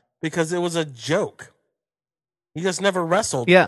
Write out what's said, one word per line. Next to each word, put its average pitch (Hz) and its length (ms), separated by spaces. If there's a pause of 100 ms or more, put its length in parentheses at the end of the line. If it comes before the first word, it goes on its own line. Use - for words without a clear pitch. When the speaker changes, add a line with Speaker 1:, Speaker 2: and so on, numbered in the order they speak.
(220)
Speaker 1:
because 160 320
it 180 60
was 175 160
a 165 100
joke. 139 680 (1040)
He 156 60
just 185 200
never 185 240
wrestled. 165 440
Speaker 2:
Yeah. 180 180